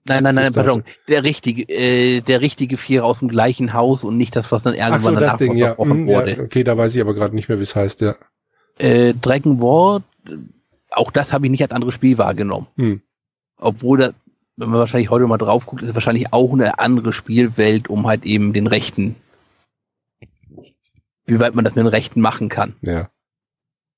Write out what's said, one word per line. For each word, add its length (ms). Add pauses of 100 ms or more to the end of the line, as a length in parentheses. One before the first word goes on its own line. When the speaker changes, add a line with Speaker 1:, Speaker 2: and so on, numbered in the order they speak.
Speaker 1:
Nein, 180
nein, 100
nein, 120
Speaker 2:
Kickstarter. 240
Speaker 1:
pardon. 140 (240)
Der 160
richtige, 460
äh, 520
der 200
richtige 360
Vierer 280
aus 140
dem 80
gleichen 460
Haus 300
und 140
nicht 180
das, 160
was 120
dann 100
Speaker 2:
Ach 260
so, 100
Speaker 1:
irgendwann 40
Speaker 2:
das 100
Speaker 1:
danach 140
Speaker 2:
Ding, 180
ja. 120
Speaker 1:
verbrochen 240
Speaker 2:
Hm, 160
ja, 100
Speaker 1:
wurde. 240
Speaker 2:
okay, 220
da 120
weiß 200
ich 60
aber 120
gerade 220
nicht 120
mehr, 120
wie 40
es 120
heißt, 260
ja. 140 (640)
Speaker 1:
Äh, 340
Dragon 480
War, 400 (880)
auch 220
das 220
habe 120
ich 60
nicht 100
als 120
anderes 200
Spiel 240
wahrgenommen. 500 (100)
Speaker 2:
Hm. 240 (560)
Speaker 1:
Obwohl, 400
da, 140 (440)
wenn 140
man 100
wahrscheinlich 300
heute 180
mal 100
drauf 280
guckt, 180
ist 60
es 60
wahrscheinlich 360
auch 220
eine 260
andere 320
Spielwelt, 800
um 180
halt 180
eben 280
den 140
Rechten, 480 (2000)
wie 140
weit 160
man 100
das 100
mit 80
den 60
Rechten 320
machen 260
kann. 340
Speaker 2:
Ja. 280 (880)